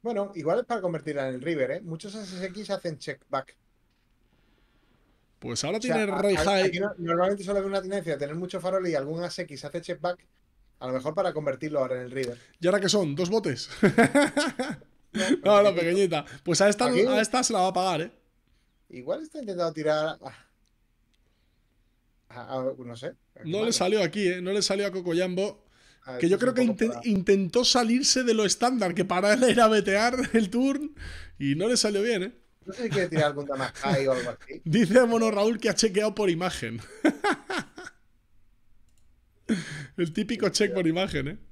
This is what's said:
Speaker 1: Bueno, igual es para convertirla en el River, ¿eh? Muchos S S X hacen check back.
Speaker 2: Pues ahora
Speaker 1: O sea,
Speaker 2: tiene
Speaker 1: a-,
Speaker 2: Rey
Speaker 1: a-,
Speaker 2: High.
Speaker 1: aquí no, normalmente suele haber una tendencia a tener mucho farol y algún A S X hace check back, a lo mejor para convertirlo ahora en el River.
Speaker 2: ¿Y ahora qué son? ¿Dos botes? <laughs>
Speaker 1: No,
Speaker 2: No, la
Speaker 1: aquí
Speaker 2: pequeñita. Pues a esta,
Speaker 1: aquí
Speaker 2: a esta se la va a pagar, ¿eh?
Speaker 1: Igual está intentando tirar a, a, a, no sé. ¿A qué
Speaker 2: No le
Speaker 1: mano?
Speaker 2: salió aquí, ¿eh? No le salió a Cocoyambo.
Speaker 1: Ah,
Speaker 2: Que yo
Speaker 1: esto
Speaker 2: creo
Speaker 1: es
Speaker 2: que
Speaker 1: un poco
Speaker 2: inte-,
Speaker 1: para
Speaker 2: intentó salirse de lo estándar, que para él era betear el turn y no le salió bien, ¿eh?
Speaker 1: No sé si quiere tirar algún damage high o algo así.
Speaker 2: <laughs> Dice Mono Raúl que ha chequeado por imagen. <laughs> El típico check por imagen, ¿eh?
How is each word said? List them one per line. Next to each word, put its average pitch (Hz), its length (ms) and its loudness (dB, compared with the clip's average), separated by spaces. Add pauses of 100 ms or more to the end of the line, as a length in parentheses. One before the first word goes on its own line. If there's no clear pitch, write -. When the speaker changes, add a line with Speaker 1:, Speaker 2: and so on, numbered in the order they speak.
Speaker 1:
Bueno, 202 340 -4
igual 170 260 0
es 247 40 -4
para 233 160 -4
convertirla 151 480 -4
en 131 60 -6
el 127 80 -10
River, 143 280 -2
¿eh? 170 120 -4
Muchos 180 320 -12
S 196 200 -12
S 185 120 -8
X 196 240 -10
hacen 175 280 -6
check - 300 -12
back. - 260 -6 (1800)
Speaker 2:
Pues 117 260 -6
ahora 170 140 -2
Speaker 1:
O 220 40 -6
sea, 247 140 0
Speaker 2:
tiene 214 140 0
Speaker 1:
a-, 190 120 -2
Speaker 2:
Rey 202 140 4
Speaker 1:
a-, - 80 2
Speaker 2:
High. 196 240 2
Speaker 1:
aquí 175 120 -4
no, 202 160 -4
normalmente 180 480 0
suele 202 140 -2
haber 196 120 -4
una 196 120 -2
tendencia 185 320 -4
a 135 40 -8
tener 143 180 -6
mucho 180 220 -8
farol 185 300 -2
y 160 60 -2
algún 151 280 -4
A 175 40 -6
S 175 160 -8
X 147 240 -12
hace 165 160 -8
check 175 180 -8
back, 180 260 -4 (520)
a 127 80 -10
lo 127 80 -4
mejor 135 200 -4
para 185 200 -2
convertirlo 147 460 -4
ahora 127 160 -2
en 127 100 -8
el 123 40 -12
River. 123 280 -6 (200)
Speaker 2:
¿Y 165 80 -2
ahora 190 140 2
qué 196 80 -2
son? 170 260 0
¿Dos 170 140 -2
botes? 185 400 -2 (140)
<laughs> 262 1040 2 (260)
Speaker 1:
No, 214 60 -2 (240)
Speaker 2:
No, 202 180 8
la 208 60 8
Speaker 1:
aquí 180 100 0
Speaker 2:
pequeñita. 170 460 2 (180)
Pues 170 180 2
a 196 80 8
esta, 208 180 2
Speaker 1:
aquí 247 160 4
Speaker 2:
a 247 180 4
esta 247 240 0
se 233 80 0
la 202 80 2
va 185 80 4
a 185 40 -2
pagar, 185 280 0
¿eh? 180 100 -6 (800)
Speaker 1:
Igual 160 340 -8
está 311 160 -16
intentando 175 340 -4
tirar 151 480 -2
a, - 280 -18 (1800)
a, 120 280 -10
a, 131 180 -4
no 120 200 -12
sé. 127 100 -12
¿A - 60 -8 (220)
qué - 100 -20
Speaker 2:
No 170 140 -4
le - 20 -2
Speaker 1:
mano? 226 120 0
Speaker 2:
salió 202 300 2
aquí, 185 240 -2
¿eh? 180 160 -2
No 185 100 -4
le 208 80 0
salió 196 280 0
a - 20 -4
Cocoyambo. 180 800 -2 (360)
Speaker 1:
Ah, 127 140 -10
Speaker 2:
Que 165 100 2
yo 185 60 6
Speaker 1:
esto 247 180 2
Speaker 2:
creo - 0 -
Speaker 1:
es 220 40 -2
Speaker 2:
que 254 60 2
Speaker 1:
un 220 140 2
poco 233 80 2
Speaker 2:
inte-, 233 100 -2
Speaker 1:
para 240 140 -6
Speaker 2:
intentó 202 560 2
salirse 247 600 2
de 233 100 4
lo 220 100 2
estándar, 220 480 0
que 190 120 0
para 196 300 4
él 240 100 4
era 226 240 8
betear 214 480 4 (160)
el 226 180 4
turn 277 460 0 (420)
y 139 160 0
no 180 140 0
le 247 80 2
salió 208 260 2
bien, 214 220 0
¿eh? 233 80 -10 (340)
Speaker 1:
No 190 60 -12
sé 247 100 -8
si 226 60 -4
quiere 185 200 0
tirar 156 180 2
algún 143 200 -4
damage 135 260 -4 (100)
high 135 260 2
o 131 60 4
algo 123 160 -4
así. - 320 -14
Speaker 2:
<laughs> - 20 -20
Dice 214 420 4
Mono 226 240 2
Raúl 214 300 0
que 226 80 0
ha 202 80 0
chequeado 214 360 2
por 208 160 0
imagen. 160 520 -4 (240)
<laughs> - 100 4 (2750)
El 170 160 -2
típico 214 360 -2
check 196 260 2
por 180 140 2
imagen, 160 400 -2
¿eh? 196 100 -10 (140)